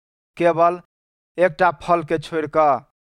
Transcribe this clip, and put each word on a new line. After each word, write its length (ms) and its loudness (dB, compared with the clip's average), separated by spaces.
केवल 440 2
एकटा 320 2
फल 340 -2
के 140 -4
छोड़ि 300 -8
कऽ, 320 0